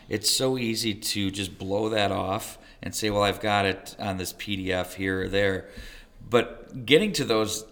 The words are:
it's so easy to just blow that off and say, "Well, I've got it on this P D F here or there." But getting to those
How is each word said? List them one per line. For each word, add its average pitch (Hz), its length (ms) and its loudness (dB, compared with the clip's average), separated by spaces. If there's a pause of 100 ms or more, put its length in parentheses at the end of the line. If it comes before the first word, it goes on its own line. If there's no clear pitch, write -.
it's 104 200 0
so 131 280 2
easy 113 360 0
to 101 380 -2
just 95 260 -4
blow 101 320 0
that 104 220 2
off 95 460 -2 (260)
and 95 100 -6
say, 107 160 0
"Well, 101 140 4
I've 98 160 2
got 104 260 2
it - 320 -2
on 98 200 -4
this 90 200 -6
P 104 200 -4
D 92 160 -2
F 90 220 -2
here 95 280 -2
or 92 60 -2
there." 95 400 0 (580)
But 117 600 -2
getting 180 260 6
to 147 100 0
those 110 480 0